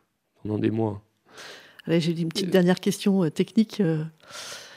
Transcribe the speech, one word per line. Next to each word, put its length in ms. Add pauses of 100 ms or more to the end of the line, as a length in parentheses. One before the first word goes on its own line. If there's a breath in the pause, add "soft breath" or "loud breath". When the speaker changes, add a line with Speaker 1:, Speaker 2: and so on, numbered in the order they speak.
(440 loud breath)
Speaker 1:
pendant 160
des 120
mois. 300 (840 loud breath)
Speaker 2:
Allez, 160
j'ai 100
une 160
petite 220
Speaker 1:
Euh. 20
Speaker 2:
dernière 300
question, 420
euh, 60
technique. 500
Euh, 240 (720 loud breath)